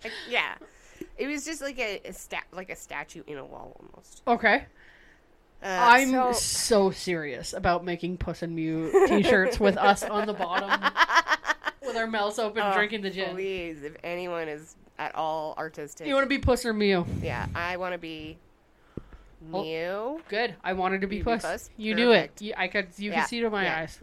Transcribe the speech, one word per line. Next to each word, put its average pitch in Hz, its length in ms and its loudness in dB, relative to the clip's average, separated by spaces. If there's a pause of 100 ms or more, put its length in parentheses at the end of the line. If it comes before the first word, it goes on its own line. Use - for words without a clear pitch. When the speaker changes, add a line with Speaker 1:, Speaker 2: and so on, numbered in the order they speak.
(160)
Speaker 1:
<laughs> - 120 -14
Yeah. 180 260 0 (600)
It - 100 -4
was 285 180 -6
just 302 180 -8
like 277 160 -8
a, 214 260 -4
a 190 80 -12
sta-, - 400 -10
like 180 180 -12
a 160 60 -10
statue 147 500 -14
in 147 120 -10
a 135 60 -12
wall - 360 -16
almost. - 460 -20
Speaker 2:
Okay. 233 400 4 (960)
Speaker 1:
Uh, 202 40 -8
Speaker 2:
I'm 240 460 8
Speaker 1:
so 254 200 2
Speaker 2:
so 202 580 4
serious 165 640 -6
about 180 300 2
making 175 340 -4
Puss - 240 -6
and 165 120 -6
Mew 160 380 -2 (160)
t-shirts 208 500 4
with 202 180 6
us 202 280 6
on 208 220 -2
the 208 80 -2
bottom 196 360 -2
Speaker 1:
<laughs> 302 1120 0
Speaker 2:
with 233 120 -4
our 226 100 0
mouths 208 320 -2
open, 214 240 -2
Speaker 1:
Oh, 202 120 2
Speaker 2:
drinking 208 260 0
the 196 100 -4
gin. 180 240 -4
Speaker 1:
please, 180 480 -6
if 156 220 -10
anyone 175 440 -4
is 151 280 -12 (220)
at - 180 -6
all 156 420 -4
artistic. 160 480 -10
Speaker 2:
You 285 80 0
wanna 269 140 4
be 269 100 0
Puss 247 280 2
or 226 80 0
Mew? 196 300 4 (180)
Speaker 1:
Yeah, 147 320 -4
I 175 240 -4
wanna 180 200 -4
be 160 400 -12 (1120)
Speaker 2:
Oh, 190 100 -4
Speaker 1:
Mew. 196 680 -6
Speaker 2:
good. 214 260 -2 (100)
I 185 80 -2
wanted 185 300 0
to 196 40 -2
be 202 120 -6
Speaker 1:
You - 60 -4
be 233 60 0
Speaker 2:
Puss. 226 120 0
Speaker 1:
Puss? - 340 -6
Speaker 2:
You 214 180 -2
knew 233 160 6
it. 190 120 8
Speaker 1:
Perfect. - 200 -10
Speaker 2:
You, 214 140 -8
I 185 120 -2
could, 190 280 -2
you 202 160 -6
Speaker 1:
Yeah, 160 100 0
Speaker 2:
could 143 60 0
see 240 100 -4
it 233 60 0
in 220 80 0
my 196 120 0
Speaker 1:
yeah, 160 140 0
Speaker 2:
eyes. 160 240 -8